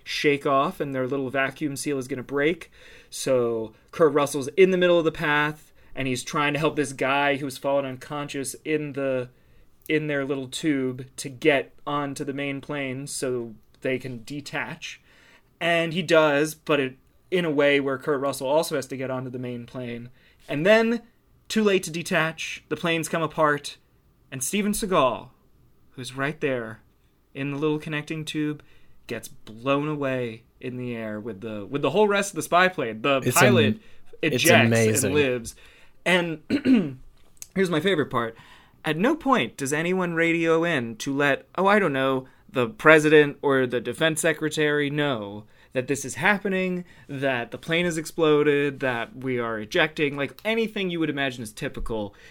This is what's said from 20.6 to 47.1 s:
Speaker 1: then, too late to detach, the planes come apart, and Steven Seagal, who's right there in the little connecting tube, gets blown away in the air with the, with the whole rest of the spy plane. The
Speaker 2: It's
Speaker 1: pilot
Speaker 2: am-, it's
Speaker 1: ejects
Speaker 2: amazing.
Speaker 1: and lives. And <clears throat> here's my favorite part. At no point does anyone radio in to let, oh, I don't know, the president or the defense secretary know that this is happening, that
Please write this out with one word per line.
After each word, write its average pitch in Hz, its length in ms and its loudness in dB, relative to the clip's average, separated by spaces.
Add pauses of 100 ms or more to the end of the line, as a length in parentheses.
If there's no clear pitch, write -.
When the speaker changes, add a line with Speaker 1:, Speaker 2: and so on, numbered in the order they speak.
Speaker 1:
then, 226 360 4 (480)
too 220 140 2
late 196 200 4
to 165 80 -10
detach, 160 800 -4
the 151 60 -4
planes 165 340 -2
come 165 120 -2
apart, 147 560 0 (540)
and 131 120 -10
Steven 208 300 -2
Seagal, 139 560 0 (640)
who's 127 240 -14
right 139 260 -4
there 120 400 -4 (520)
in 139 180 -6
the 139 60 -6
little 151 220 0
connecting 156 440 -8
tube, 151 380 -4 (460)
gets 113 200 -10
blown 139 600 -4
away 131 560 -4 (160)
in 127 180 -10
the 123 180 -6
air 110 240 -8
with 104 220 -10
the, 107 240 -8
with 139 160 -6
the 143 100 2
whole 208 160 4
rest 202 240 0
of - 40 -12
the 156 60 -4
spy 175 260 4
plane. 117 340 -6
The 139 220 2
Speaker 2:
It's 131 140 0
Speaker 1:
pilot 180 280 6
Speaker 2:
am-, 107 140 0 (420)
it's 156 220 0
Speaker 1:
ejects 160 240 8
Speaker 2:
amazing. 113 400 4
Speaker 1:
and 135 80 0
lives. 127 400 0 (500)
And 170 440 2
<clears throat> 214 500 2 (560)
here's 185 140 2
my 160 100 0
favorite 160 300 0
part. 117 260 -4 (500)
At 156 120 -2
no 247 180 2
point 240 420 0
does 139 160 -4
anyone 175 400 0
radio 165 500 2
in 123 340 -2
to 139 160 -6
let, 139 320 0 (120)
oh, 185 100 2
I 208 120 6
don't 170 140 0
know, 135 320 0 (240)
the 123 200 0
president 151 720 8
or 135 260 2
the 120 140 -2
defense 151 400 -2
secretary 151 680 0
know 113 540 -4 (300)
that 127 140 -2
this 135 180 -4
is 123 100 -10
happening, 185 680 -2 (220)
that 135 440 -4